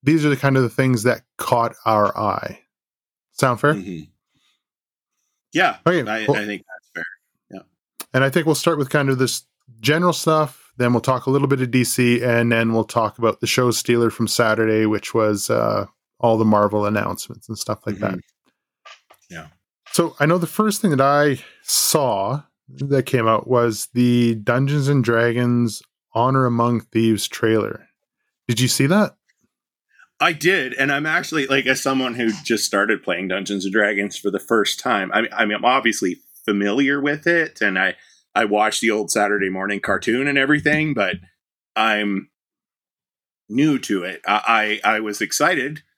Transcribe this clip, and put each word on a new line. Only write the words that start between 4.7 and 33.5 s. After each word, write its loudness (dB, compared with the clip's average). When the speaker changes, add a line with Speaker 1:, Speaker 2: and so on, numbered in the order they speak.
Speaker 2:
Yeah, 0
Speaker 1:
Okay, 2
Speaker 2:
I, -6
Speaker 1:
well, 2
Speaker 2:
I -6
think -8
that's -20
fair. -10
Yeah. -18
Speaker 1:
and 2
I 0
think 0
we'll 4
start 0
with -2
kind 0
of 0
this -2
general 2
stuff, -2
then 2
we'll 2
talk -2
a -2
little 2
bit 2
of -2
D 2
C, 2
and 2
then 2
we'll 2
talk -2
about 0
the -4
show 2
stealer 2
from -4
Saturday, 2
which -4
was, 0
uh, 0
all 2
the 2
Marvel 2
announcements -6
and -12
stuff -8
like -8
that. -4
Speaker 2:
Mm-hmm. -20
Yeah. -16
Speaker 1:
So 0
I 4
know 4
the -2
first 0
thing 2
that 2
I 2
saw -2
that -2
came 0
out 0
was 0
the 4
Dungeons 0
and 2
Dragons 0
Honor 2
Among 0
Thieves 0
trailer. -2
Did -2
you 2
see 0
that? 2
Speaker 2:
I 2
did, 0
and 0
I'm -2
actually, -2
like, 0
as 0
someone -2
who 0
just 0
started 0
playing -4
Dungeons -4